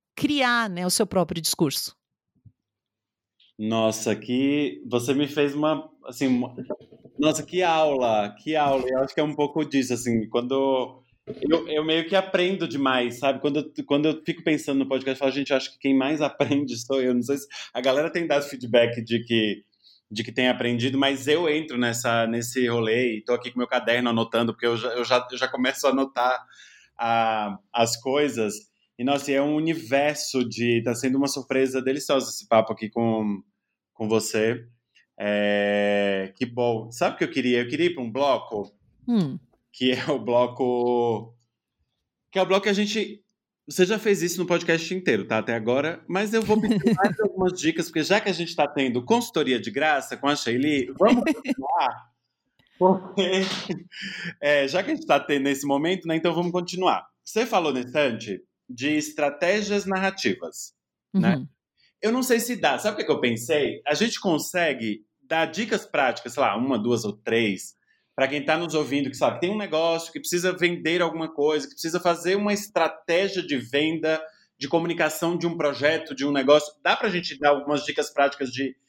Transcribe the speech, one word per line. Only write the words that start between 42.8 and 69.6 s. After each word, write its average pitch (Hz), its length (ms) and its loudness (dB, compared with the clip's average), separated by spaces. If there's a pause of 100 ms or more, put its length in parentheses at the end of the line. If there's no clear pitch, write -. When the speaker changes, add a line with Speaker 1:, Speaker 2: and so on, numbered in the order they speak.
Speaker 2:
você 180 200 2
já 214 120 0
fez 202 220 2
isso 165 200 -2
no 175 60 -2
podcast 170 460 0
inteiro, 180 340 0
tá? 113 120 0
Até 113 160 -2
agora, 127 540 -2
mas 202 260 -2
eu 226 80 2
vou 214 180 2
pedir 214 180 2
Speaker 1:
<laughs> 220 180 4
Speaker 2:
mais 202 240 2
algumas 185 380 0
dicas, 160 280 0
porque 160 160 -2
já 190 180 4
que 214 80 -2
a 196 60 2
gente 165 200 -6
tá 151 120 2
tendo 127 380 -2
consultoria 131 560 2
de 107 100 -8
graça 139 460 0
com 139 120 -2
a 147 80 4
Sheili, 135 640 0
vamos 240 340 6
continuar? - 840 -4
Speaker 1:
<laughs> - 40 -20 (600)
Speaker 2:
Porque, 190 640 2 (1000)
é, 143 280 4
já 180 160 0
que 294 80 -4
a - 20 0
gente 160 120 -6
tá 147 120 4
tendo 143 260 0
nesse 139 220 0
momento, 156 400 0
né, 160 80 0
então 165 180 0
vamos 170 200 -2
continuar. 175 520 0 (200)
Você 226 200 0
falou, 180 280 0
Nestante, 123 680 -2 (280)
de 127 280 -4
estratégias 180 920 0
narrativas, 185 880 -4 (380)
né? 123 240 4
Speaker 1:
Uhum. 131 120 -8 (520)
Speaker 2:
Eu 220 120 0
não 254 100 0
sei 247 160 4
se 240 160 -2
dá. 156 240 0
Sabe 214 160 -2
o - 40 -6
que - 60 -6
que 156 60 0
eu 131 100 0
pensei? 123 640 0
A 147 100 0
gente 226 260 0
consegue 147 840 -2 (160)
dar 160 260 0
dicas 214 380 -4
práticas, 127 500 -2
sei 143 80 0
lá, 104 140 2
uma, 127 220 0
duas 110 260 0
ou 104 80 -4
três, 113 640 -2 (400)
pra 135 140 0
quem 139 160 -6
tá 156 120 2
nos 165 180 -4
ouvindo, 143 360 -2
que 120 60 -12
sabe, 120 240 0
tem 180 100 0
um 214 80 -4
negócio 165 540 -2